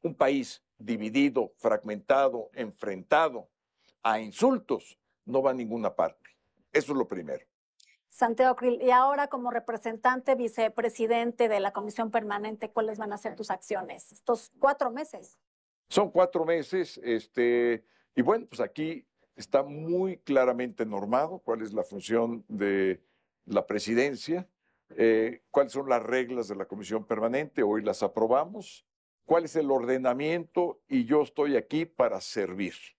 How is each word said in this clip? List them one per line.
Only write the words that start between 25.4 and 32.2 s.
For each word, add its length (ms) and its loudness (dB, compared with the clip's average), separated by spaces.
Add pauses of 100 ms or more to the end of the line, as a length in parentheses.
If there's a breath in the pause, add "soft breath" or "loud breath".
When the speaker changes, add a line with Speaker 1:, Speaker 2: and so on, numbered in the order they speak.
Speaker 1:
cuáles 220 2
son 160 -4
las 120 4
reglas 460 -2
de 80 -8
la 120 -8
Comisión 360 -6
Permanente, 600 -2
hoy 180 2
las 200 -2
aprobamos, 840 -2 (400)
cuál 180 4
es 140 -6
el 120 0
ordenamiento, 1160 0
y 160 2
yo 180 4
estoy 360 0
aquí 280 -2
para 360 0